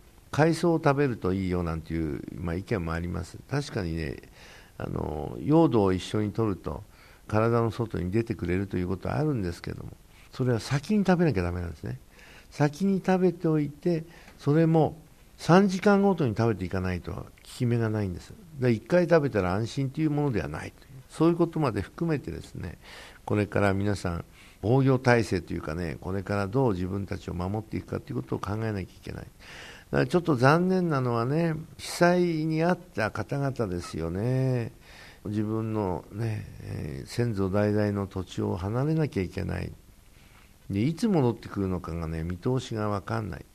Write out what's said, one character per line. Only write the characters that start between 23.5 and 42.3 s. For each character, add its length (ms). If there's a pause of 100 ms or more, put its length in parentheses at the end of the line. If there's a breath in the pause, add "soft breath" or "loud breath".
ら 140
皆 220
さ 140
ん、 140 (380 loud breath)
防 240
御 120
体 260
制 160
と 120
い 60
う 40
か 120
ね、 260
こ 120
れ 100
か 140
ら 100
ど 220
う 40
自 140
分 200
た 120
ち 120
を 40
守 240
っ 40
て 140
い 60
く 60
か 120
と 120
い 20
う 20
こ 60
と 140
を 20
考 140 (120)
え 80
な 20
き 40
ゃ 40
い 40 (160)
け 100
な 100
い。 20 (640 loud breath)
だ 80
か 60
ら 20
ち 100
ょ 40
っ 20
と 140
残 320
念 200
な 120
の 140
は 120
ね、 280 (220)
被 120
災 340
に 420
遭 80
っ 60 (160)
た 160
方 280
々 280
で 160
す 160
よ 120
ね。 640 (520 loud breath)
自 180
分 300
の 400
ね、 340 (160)
え 420
ー、 40
先 260
祖 160
代 220
々 200
の 140
土 180
地 180
を 140
離 280
れ 100
な 140
き 120
ゃ 20
い 60
け 140
な 180
い。 120 (1000 soft breath)
で、 120
い 120
つ 140
戻 240
っ 40
て 120
く 120
る 80
の 120
か 120
が 140
ね、 160
見 160